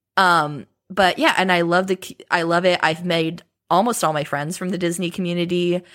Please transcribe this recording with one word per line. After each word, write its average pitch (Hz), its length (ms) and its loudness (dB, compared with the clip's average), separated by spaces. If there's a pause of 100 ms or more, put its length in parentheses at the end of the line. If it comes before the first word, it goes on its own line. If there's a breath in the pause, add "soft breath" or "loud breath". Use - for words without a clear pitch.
(180)
Um, 160 500 2 (220)
but 185 280 2
yeah, 285 200 2
and 190 120 2
I 175 120 2
love 175 260 2
the 190 140 -2
c-, - 160 -16 (120)
I 175 120 0
love 170 240 2
it. 180 180 4
I've 165 220 -2
made 165 360 -2 (280)
almost 208 340 2
all 160 80 2
my 147 140 -4
friends 147 320 -6
from 185 100 -8
the 180 100 -4
Disney 175 320 -4
community. 175 720 -2 (140 loud breath)